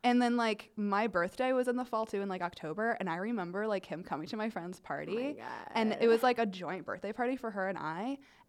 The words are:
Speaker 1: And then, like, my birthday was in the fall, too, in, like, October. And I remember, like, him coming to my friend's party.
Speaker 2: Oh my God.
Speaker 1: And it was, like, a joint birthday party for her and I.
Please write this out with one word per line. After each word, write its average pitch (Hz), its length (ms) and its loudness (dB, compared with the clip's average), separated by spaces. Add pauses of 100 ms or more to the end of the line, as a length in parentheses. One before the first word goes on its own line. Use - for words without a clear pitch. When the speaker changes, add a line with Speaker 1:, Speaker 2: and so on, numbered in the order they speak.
Speaker 1:
And 247 180 6
then, 240 160 4
like, 220 380 0
my 202 320 2
birthday 185 460 0
was 254 140 2
in 247 80 2
the 247 100 -2
fall, 220 220 -2
too, 196 140 -2
in, 202 80 -2
like, 180 120 -4
October. 175 580 -2
And 190 100 -2
I 165 80 -2
remember, 202 500 -2
like, 196 180 0
him 170 180 -8
coming 156 240 -6
to 226 100 -6
my 220 120 -2
friend's 180 300 -8
party. 147 380 -4
Speaker 2:
Oh 247 60 0
my 285 100 -2
God. - 420 -10
Speaker 1:
And 220 260 4
it 233 60 6
was, 226 160 8
like, 247 160 6
a 233 80 4
joint 180 380 -6
birthday 196 280 -6
party 254 220 0
for 226 160 -6
her 190 160 -2
and 190 100 -2
I. 175 400 -4 (320)